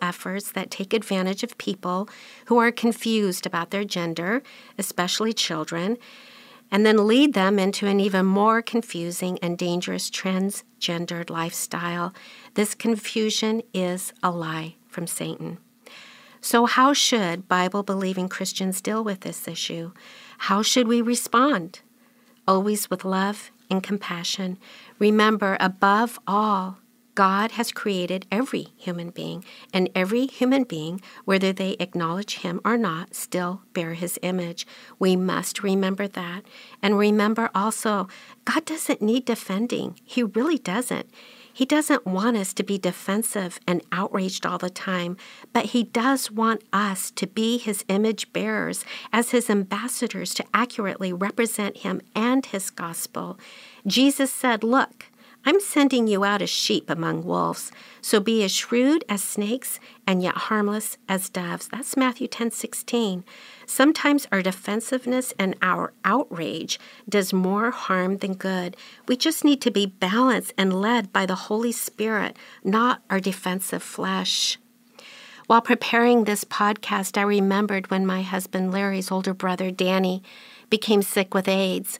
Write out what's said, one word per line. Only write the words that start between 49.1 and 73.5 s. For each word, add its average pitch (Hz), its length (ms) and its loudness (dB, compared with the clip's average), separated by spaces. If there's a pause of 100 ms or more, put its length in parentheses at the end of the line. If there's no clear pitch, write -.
as 233 200 2
his 240 180 2
ambassadors, 202 840 -2
to - 100 -4 (100)
accurately 202 580 -2
represent 208 640 -2
him 190 220 -4 (140)
and 247 320 0
his 196 240 -6
gospel. 175 640 -10 (480)
Jesus 262 480 4
said, 233 300 0
"Look, 233 440 0 (360)
I'm 330 160 4
sending 269 480 2
you 202 160 2
out 202 200 0
as 170 80 -2
sheep - 400 -2
among 165 340 -2
wolves, 175 480 -2 (300)
so - 180 4
be 220 240 2
as 190 80 0
shrewd 269 560 2
as 202 160 -4
snakes 214 560 -4 (260)
and 185 160 2
yet 180 140 0
harmless 214 640 -2 (100)
as 190 220 -2
doves." 175 380 -6
That's - 280 -8
Matthew 254 320 0
ten 233 220 -4
sixteen. 220 760 -4 (400)
"Sometimes 285 640 4
our 190 120 2
defensiveness 240 960 -4
and 190 240 0
our 175 320 0 (100)
outrage 180 720 -2 (300)
does 196 240 2
more 196 380 2
harm 190 480 0
than 190 160 -4
good. 185 420 -4 (320)
We 254 80 2
just 320 280 0
need 285 180 6
to 240 80 2
be 202 160 2
balanced 208 720 0
and 190 200 2
led 214 320 0
by 196 140 2
the 185 220 -4
Holy 226 260 0
Spirit, 214 640 -4 (260)
not 226 460 2
our 190 120 0
defensive 185 600 -4